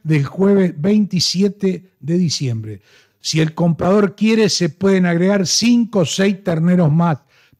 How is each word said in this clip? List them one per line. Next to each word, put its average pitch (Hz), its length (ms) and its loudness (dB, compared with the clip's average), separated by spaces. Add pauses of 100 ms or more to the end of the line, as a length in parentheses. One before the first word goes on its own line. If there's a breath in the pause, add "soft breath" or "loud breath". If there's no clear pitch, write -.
del 151 220 0
jueves 190 520 0
veintisiete 190 1120 -2 (100)
de 160 180 -4
diciembre. 113 640 -4 (380 soft breath)
Si - 200 -4
el 156 140 -2
comprador 175 600 0
quiere, 220 340 2
se 175 200 -2
pueden 190 380 0
agregar 180 400 0
cinco 233 540 0
o 160 40 4
seis 196 400 -2
terneros 170 480 2
más, 165 260 0 (420 soft breath)